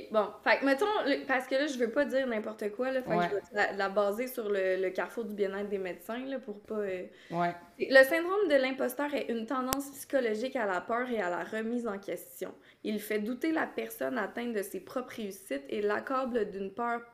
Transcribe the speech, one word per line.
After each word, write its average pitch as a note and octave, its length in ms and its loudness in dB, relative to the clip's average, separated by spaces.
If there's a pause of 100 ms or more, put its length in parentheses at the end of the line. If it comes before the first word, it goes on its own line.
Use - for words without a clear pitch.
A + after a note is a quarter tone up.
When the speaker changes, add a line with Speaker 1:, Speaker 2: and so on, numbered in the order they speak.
(120)
Speaker 1:
bon. G#3+ 160 4 (160)
Fait - 160 6
que, C4 40 -2
mettons, C#4 220 4 (200)
le, C#4 200 2
parce C4 200 0
que C4 100 0
là, C#4+ 100 4
je C#4+ 100 -4
veux A#3 140 2
pas C#4+ 140 4
dire C4 220 0
n'importe G#3+ 460 -4
quoi, B3+ 200 -2
là. C4 100 0
Fait - 140 -2
Speaker 2:
Ouais. F3 120 4
Speaker 1:
que G3 60 -2
je - 200 -4
vais G3+ 120 4
la, - 60 0
la G3 160 0
baser G#3 400 2
sur A#3 200 -4
le, F#3+ 320 2
le F#3 100 2
carrefour F#3+ 340 -4
du G#3 100 -6
bien-être G3+ 340 -2
des G3 100 -2
médecins, F#3+ 480 -6
là, C4+ 120 -4
pour G#3 240 -10
pas, A3 140 -6
euh, F#3+ 280 -4 (280)
Speaker 2:
Ouais. F3 200 0 (280)
Speaker 1:
Le C4+ 240 10
syndrome F4 440 2
de D4 60 6
l'imposteur C4 600 2
est A3+ 140 -2
une A#3 180 -2
tendance C4 440 -2
psychologique B3 640 0
à A3+ 100 0
la F#3 140 0
peur A#3+ 300 -2
et A3 100 0
à F3+ 100 0
la E3+ 120 -2
remise A3+ 460 -2
en G3+ 100 -4
question. - 560 -8 (300)
Il G#3 160 0
fait G#3+ 180 -2
douter B3 340 -2
la D#4 140 2
personne B3+ 520 -4
atteinte A#3+ 340 -4
de G3+ 100 -2
ses F#3+ 180 -8
propres - 360 -8
réussites A#3 520 -8
et G#3+ 140 -4
l'accable A3 680 0
d'une F#3+ 220 -6
peur A#3+ 300 -2 (120)